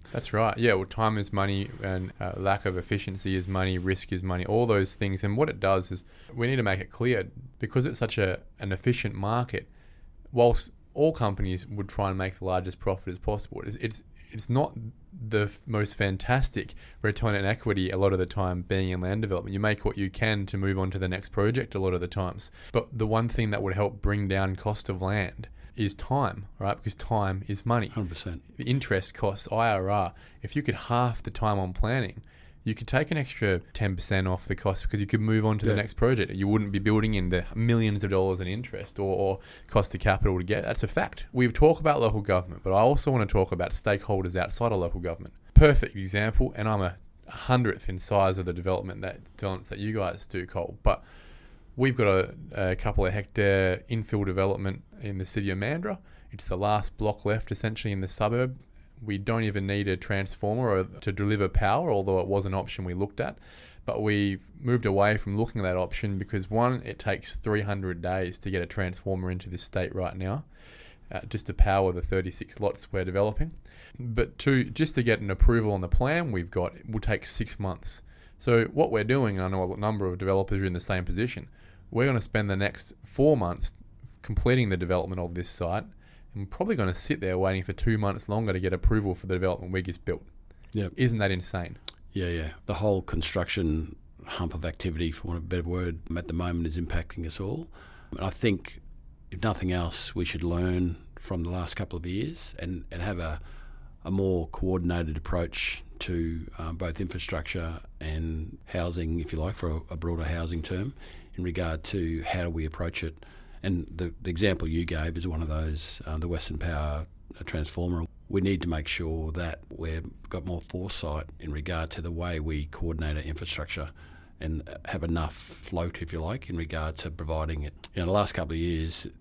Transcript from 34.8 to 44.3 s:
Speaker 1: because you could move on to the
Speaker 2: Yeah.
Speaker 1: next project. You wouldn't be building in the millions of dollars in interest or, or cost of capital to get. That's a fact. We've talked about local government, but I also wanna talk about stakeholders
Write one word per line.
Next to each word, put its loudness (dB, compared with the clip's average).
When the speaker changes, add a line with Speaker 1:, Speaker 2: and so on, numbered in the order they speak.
Speaker 1:
because 0
you 0
could 4
move 4
on 4
to 0
the 4
Speaker 2:
Yeah. 4
Speaker 1:
next -2
project. 4
You 0
wouldn't 4
be 0
building 4
in 2
the 2
millions 4
of 0
dollars 4
in -4
interest -8
or, 2
or 2
cost 2
of -4
capital 4
to 0
get. 0
That's -2
a 0
fact. -2
We've 4
talked 8
about 4
local 4
government, 0
but 0
I 8
also 6
wanna 4
talk 4
about -2
stakeholders 0